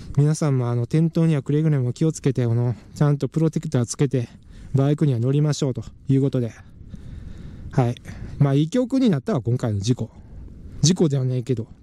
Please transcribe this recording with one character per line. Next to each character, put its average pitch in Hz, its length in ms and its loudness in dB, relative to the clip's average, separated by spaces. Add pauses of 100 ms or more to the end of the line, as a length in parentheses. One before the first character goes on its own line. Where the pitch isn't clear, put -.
(180)
皆 151 180 4
さ 151 140 0
ん 135 80 2
も、 123 120 0
あ 120 60 0
の、 120 80 0
転 160 300 2
倒 165 140 4
に 160 80 4
は 135 60 0
く - 100 -4
れ 147 100 2
ぐ 160 80 2
れ 147 100 2
も 123 120 0
気 - 140 0
を 160 80 2
つ - 80 -12
け 139 100 2
て、 123 160 2
こ 117 80 2
の、 120 200 0 (200)
ち - 60 0
ゃ 147 100 4
ん 143 60 2
と 139 100 -2
プ 156 140 -2
ロ 160 80 4
テ 160 100 -2
ク 156 80 -8
タ 135 140 0
ー 120 40 0
つ - 120 -8
け 147 100 2
て、 123 220 -2 (440)
バ 139 160 4
イ 151 60 2
ク 160 100 0
に 139 80 2
は 117 60 -2
乗 127 140 0
り 147 80 4
ま 151 100 2
し - 120 -2
ょ 135 80 0
う - 20 -2
と 113 100 -8 (240)
い 135 80 4
う 135 60 4
こ 135 80 4
と 131 100 -2
で。 117 140 -4 (1200)
は 120 140 4
い。 123 60 -4 (420)
ま 143 140 4
あ、 - 20 0
い 143 100 4
い 156 60 -4
教 254 180 0
訓 262 140 0
に 254 80 4
な 147 100 2
っ - 20 -12
た 226 120 -4
わ、 131 80 0
今 117 160 0
回 117 160 -2
の 101 60 -2
事 113 160 0
故。 117 140 -6 (720)
事 160 140 4
故 170 140 2
で 139 80 -2
は 131 80 -2
ね 127 140 -2
え 117 40 -4
け 127 120 -2
ど、 113 120 -6 (160)